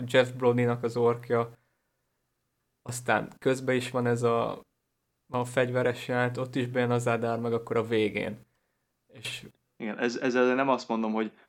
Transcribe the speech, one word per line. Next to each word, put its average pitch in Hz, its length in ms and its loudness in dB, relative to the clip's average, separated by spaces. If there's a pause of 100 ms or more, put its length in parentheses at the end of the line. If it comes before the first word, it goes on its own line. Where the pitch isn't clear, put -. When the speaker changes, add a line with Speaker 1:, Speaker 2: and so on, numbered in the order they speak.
Speaker 1:
Jeff 127 240 4
Brody-nak 123 540 2
az 117 140 -2
orkja, 117 540 2 (1300)
aztán 117 580 -2
közben 131 360 0
is 127 160 -2
van 123 140 -2
ez 120 180 0
a, 117 380 0 (720)
a 123 120 -2
fegyveres 123 640 0
jelenet, 123 300 0
ott 127 180 -6
is 123 120 0
bejön 123 240 0
az 120 160 0
Adár, 117 320 0
meg 117 140 -2
akkor 117 240 -2
a 110 100 0
végén. 104 580 0 (680)
És - 320 -12 (320)
Speaker 2:
Igen, 107 220 -8
ez, 120 160 0
ezzel 127 400 2
nem 135 140 2
azt 127 180 0
mondom, 110 260 -2
hogy, 110 180 -2 (180)